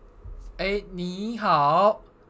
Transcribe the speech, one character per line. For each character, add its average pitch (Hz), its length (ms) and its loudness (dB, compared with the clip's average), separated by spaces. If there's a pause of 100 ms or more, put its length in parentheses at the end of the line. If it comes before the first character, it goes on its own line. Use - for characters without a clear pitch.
(580)
哎， 202 320 -4
你 190 480 -8
好。 185 640 4 (280)